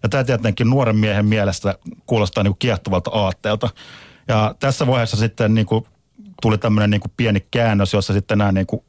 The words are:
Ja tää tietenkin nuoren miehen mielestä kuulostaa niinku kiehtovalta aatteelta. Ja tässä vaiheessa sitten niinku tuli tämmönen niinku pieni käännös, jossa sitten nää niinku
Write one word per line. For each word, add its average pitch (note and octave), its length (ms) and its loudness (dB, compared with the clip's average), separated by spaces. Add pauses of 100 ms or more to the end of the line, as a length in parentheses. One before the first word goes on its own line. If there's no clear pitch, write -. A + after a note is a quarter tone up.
Ja - 60 0
tää C3+ 160 0
tietenkin A2+ 460 0
nuoren A#2+ 260 2
miehen G#2 300 2
mielestä G2+ 520 0 (280)
kuulostaa G#2+ 380 0
niinku G2 140 0
kiehtovalta F#2 520 -2
aatteelta. G#2 580 -2 (600)
Ja A2 300 0
tässä C#3 280 0
vaiheessa A#2+ 300 0
sitten A2 380 0
niinku A2 320 0 (560)
tuli G#2+ 160 2
tämmönen G#2 320 2
niinku G#2 260 -2
pieni G#2+ 340 0
käännös, G#2+ 420 2
jossa G2+ 200 0
sitten G2+ 260 0
nää G2+ 140 2
niinku F#2+ 360 -2